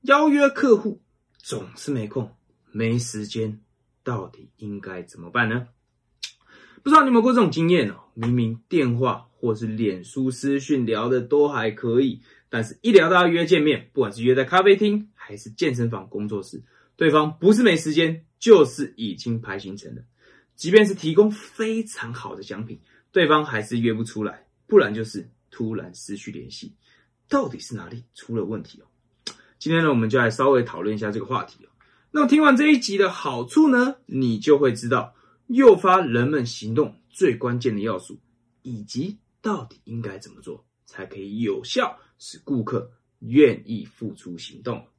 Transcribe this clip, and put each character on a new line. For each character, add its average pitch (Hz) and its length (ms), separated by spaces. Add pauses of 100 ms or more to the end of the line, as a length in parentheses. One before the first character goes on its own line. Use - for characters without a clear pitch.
邀 285 260
约 285 220
客 269 260
户 208 260 (400)
总 104 240 (120)
是 - 120
没 123 160
空、 107 300 (380)
没 113 260
时 107 260
间， 107 360 (420)
到 107 240
底 - 300
应 101 240
该 92 220
怎 - 180
么 85 80
办 117 180
呢？ 120 200 (1160)
不 277 60
知 311 80
道 302 60
你 269 40
有 254 60
没 - 20
有 233 60
过 254 100
这 240 80
种 190 100
经 165 200
验 143 200
哦， 95 60 (180)
明 117 200
明 113 340
电 131 300
话 123 340
或 113 240
是 113 120
脸 104 360
书 131 260
私 139 300
讯 135 260
聊 113 220
的 127 140
都 143 260
还 113 240
可 117 300
以， 131 180 (300)
但 117 120
是 - 200
一 226 100
聊 170 180
到 180 160
约 170 200
见 160 160
面， 147 320
不 135 80
管 101 100
是 113 100
约 127 140
在 135 80
咖 180 180
啡 196 140
厅 208 400
还 - 220
是 - 140
健 151 220
身 120 160
房、 95 200
工 104 180
作 104 160
室， - 180 (360)
对 165 120
方 156 300
不 196 140
是 233 100
没 180 140
时 156 160
间， 160 320 (120)
就 190 280
是 - 320
已 107 180
经 113 240
排 101 180
行 98 200
程 117 180
了。 123 60 (560)
即 165 140
便 214 140
是 196 80
提 160 200
供 208 180
非 220 540
常 117 280
好 - 220
的 - 80
奖 104 220
品， - 160 (320)
对 175 140
方 151 180
还 110 160
是 120 180
约 113 140
不 113 100
出 107 220
来， - 200 (220)
不 214 100
然 107 160
就 110 120
是 101 240 (220)
突 113 220
然 90 220
失 - 200
去 98 160
联 - 200
系， - 220 (540)
到 269 220
底 - 100
是 - 160
哪 87 140
里 120 140 (100)
出 - 240
了 104 60
问 107 180
题 - 200
哦？ - 40 (720)
今 156 160
天 165 80
呢， 160 80
我 139 40
们 113 160
就 127 100
来 117 100
稍 131 200
微 127 140
讨 85 180
论 107 120
一 107 40
下 107 140
这 104 80
个 95 60
话 - 180
题 - 220
哦。 - 40 (420)
那 302 100
么 269 60
听 294 140
完 285 140
这 294 120
一 294 100
集 202 200
的 190 120
好 123 360
处 - 240
呢， 254 260 (100)
你 123 320
就 143 200
会 135 160
知 117 160
道 - 240 (340)
诱 240 300
发 185 240
人 123 260
们 143 180
行 113 300
动 143 340
最 147 260
关 123 240
键 120 140
的 104 60
要 95 180
素， - 220 (420)
以 113 220
及 170 340 (240)
到 202 220
底 - 220
应 117 160
该 98 180
怎 - 120
么 - 100
做， - 240 (200)
才 95 200
可 - 120
以 101 220
有 101 240
效 - 340 (220)
使 - 240
顾 127 200
客 - 280 (280)
愿 117 460
意 107 200
付 - 280
出 87 240
行 - 240
动。 113 240 (140)